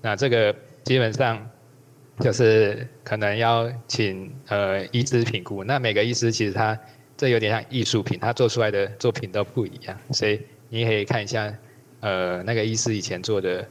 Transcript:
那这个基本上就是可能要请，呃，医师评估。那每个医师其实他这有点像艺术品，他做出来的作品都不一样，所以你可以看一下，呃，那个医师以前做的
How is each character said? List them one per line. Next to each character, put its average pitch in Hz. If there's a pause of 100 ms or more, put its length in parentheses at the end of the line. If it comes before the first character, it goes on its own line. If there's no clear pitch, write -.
那 107
这 131
个 113 (300)
基 131
本 113
上 113 (720)
就 120
是 110 (160)
可 -
能 104
要 117 (220)
请， 95 (180)
呃， 98
医 120
师 120
评 113
估。 98
那 131
每 117
个 104
医 120
师 117
其 107
实 98
他 110 (380)
这 135
有 117
点 107
像 110
艺 127
术 107
品， -
他 113
做 120
出 117
来 107
的 98 (120)
作 123
品 110
都 104
不 104
一 - (140)
样， 95 (140)
所 107
以 104 (300)
你 113
可 113
以 104
看 107
一 -
下， 107 (500)
呃， 92
那 107
个 113
医 110
师 110
以 101
前 90
做 101
的 92